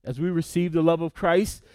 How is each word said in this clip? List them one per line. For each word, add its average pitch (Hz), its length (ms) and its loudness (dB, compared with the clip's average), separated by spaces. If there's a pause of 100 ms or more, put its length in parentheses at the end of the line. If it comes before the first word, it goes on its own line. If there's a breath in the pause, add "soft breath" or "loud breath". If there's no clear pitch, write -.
As 123 160 -8
we 180 100 0
receive 175 420 -2
the 165 100 2
love 165 200 4
of 165 100 -6
Christ, 185 500 0 (120 soft breath)